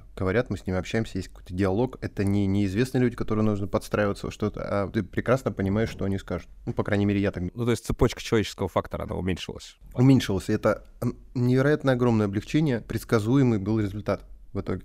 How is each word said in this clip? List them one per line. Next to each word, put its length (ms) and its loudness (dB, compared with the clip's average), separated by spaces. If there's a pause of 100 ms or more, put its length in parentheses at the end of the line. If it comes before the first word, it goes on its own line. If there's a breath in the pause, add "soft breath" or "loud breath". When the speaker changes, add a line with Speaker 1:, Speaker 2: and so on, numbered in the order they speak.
(140)
Speaker 1:
говорят, 360 0
мы 60 -2
с 120 -16
ними 100 0
общаемся, 400 -4
есть 120 -8
какой-то 220 -16
диалог. 480 0
Это 220 -4
не, 240 2
неизвестные 560 0
люди, 140 2
которые 280 0
нужно 220 2
подстраиваться 600 -2
во 60 -6
что-то, 300 -4
а 260 -2
ты 140 -2
прекрасно 480 -2
понимаешь, 400 0
что 140 -6
они 140 -2
скажут. 300 -8 (160)
Ну, 100 -6
по 100 -2
крайней 220 2
мере, 140 2
я 120 0
так 100 -6 (120)
Speaker 2:
Ну, 100 -4
то 80 2
есть 120 -2
цепочка 380 2
человеческого 460 0
фактора, 340 -4
она 140 -6
уменьшилась. 600 -6 (180)
Speaker 1:
Уменьшилась, 540 4
и 40 0
это, 320 0 (160)
м, 160 -4 (180)
невероятно 580 2
огромное 340 4
облегчение, 560 0
предсказуемый 760 2
был 220 0
результат 440 -2 (280)
в 80 -4
итоге. 240 -6